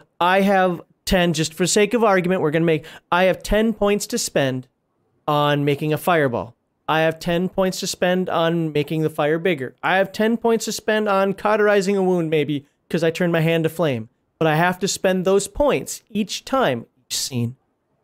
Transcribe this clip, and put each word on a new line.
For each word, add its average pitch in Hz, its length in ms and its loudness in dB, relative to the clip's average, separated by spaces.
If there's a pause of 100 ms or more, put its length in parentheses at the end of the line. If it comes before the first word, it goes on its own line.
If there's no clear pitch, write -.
(200)
I 185 220 2
have 190 400 2 (240)
ten, 175 280 2
just 156 200 -2
for 180 140 -2
sake 208 260 2
of 226 100 2
argument, 185 380 2
we're 147 100 0
gonna 160 140 0
make, 160 200 0 (260)
I 180 140 2
have 180 180 0
ten 220 300 0
points 202 340 -2
to 240 100 -6
spend 131 500 -2 (600)
on 147 380 0
making 147 280 -2
a 147 40 -2
fireball. 135 560 0 (360)
I 156 120 2
have 160 180 -2
ten 175 300 -2
points 185 320 -2
to 196 60 -6
spend 185 420 -2
on 165 420 0
making 147 320 -2
the 151 60 0
fire 156 300 0
bigger. 165 440 -4
I 170 140 2
have 190 140 0
ten 220 260 0
points 226 280 0
to 220 60 -6
spend 214 380 -2
on 196 240 2
cauterizing 208 640 2
a 190 60 0
wound, 175 260 0
maybe, 147 360 -2 (240)
'cause 156 140 -2
I 165 80 2
turned 170 220 0
my 165 80 2
hand 165 240 2
to 156 40 2
flame. 135 400 -2 (300)
But 160 80 2
I 151 80 2
have 175 240 2
to 196 80 -4
spend 185 380 0
those 196 220 2
points - 600 -2
each 208 360 -6
time, 160 400 -2 (200)
each - 120 -8
scene, 120 400 -4 (460)